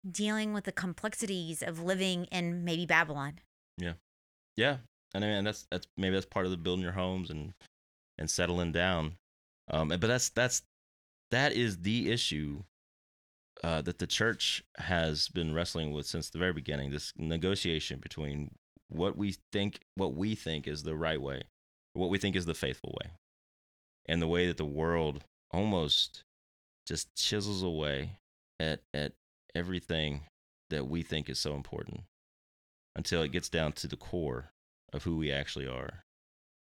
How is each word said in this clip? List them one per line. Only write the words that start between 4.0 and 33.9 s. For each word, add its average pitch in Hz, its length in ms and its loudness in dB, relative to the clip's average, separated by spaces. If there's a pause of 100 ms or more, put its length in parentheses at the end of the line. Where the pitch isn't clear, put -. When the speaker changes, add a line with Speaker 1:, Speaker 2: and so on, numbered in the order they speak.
Speaker 2:
Yeah. 135 220 4 (360)
And 98 100 0
I 104 40 2
mean, 101 160 2
that's, 104 260 -2
that's, 90 160 -4 (100)
maybe 95 180 2
that's 95 120 0
part 95 180 0
of 92 60 2
the 92 80 0
building 90 240 2
your 90 100 0
homes 92 380 0
and, 78 220 -6 (680)
and 80 100 -2
settling 87 440 2
down. 85 440 2 (540)
Um, 78 180 2
but 87 140 0
that's, 120 280 4
that's, 123 320 2 (680)
that 135 220 4
is 110 260 2
the 101 320 2
issue, 76 520 0 (1000)
uh, 82 200 2
that - 160 -4
the 87 80 0
church - 560 2 (160)
has 82 500 2
been 80 260 0
wrestling 80 380 0
with 73 140 -4
since 80 220 -4
the - 100 -8
very 90 140 4
beginning, 69 380 -2
this 73 260 -4
negotiation 82 840 0
between 73 500 -6 (380)
what - 280 0
we 101 200 0 (160)
think, 101 280 0 (140)
what 90 200 0
we 101 200 0
think 78 320 -4
is 73 160 -4
the 78 140 -2
right 80 240 0
way, 67 220 -4 (520)
what 87 160 2
we 98 80 4
think 95 180 2
is 90 80 2
the 82 100 0
faithful - 480 -4
way, - 100 -10 (960)
and 85 140 2
the 82 80 2
way 87 180 6
that 87 120 2
the 80 60 0
world 78 600 2 (280)
almost 90 720 2 (600)
just - 300 -4
chisels 101 460 0
away 78 540 0 (440)
at, 78 200 0 (120)
at 73 200 -2 (420)
everything 80 680 0 (480)
that 71 180 0
we 82 140 0
think 76 280 -2
is 65 80 -4
so 73 160 0
important - 480 -8 (960)
until 82 260 2
it 71 100 0
gets 82 160 -2
down 80 240 2
to - 140 -6
the - 100 -6